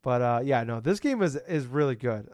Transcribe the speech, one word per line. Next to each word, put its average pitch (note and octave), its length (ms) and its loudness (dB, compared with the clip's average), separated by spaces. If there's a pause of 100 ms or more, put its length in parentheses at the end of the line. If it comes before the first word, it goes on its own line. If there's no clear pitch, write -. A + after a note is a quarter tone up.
but, B2 200 0
uh, A#2+ 220 2
yeah, C3 200 2
no, A#2 160 -4
this E3+ 200 0
game C4+ 220 0
is, D3+ 140 2
is D3 320 -4
really C3+ 280 0
good. G#2+ 380 -4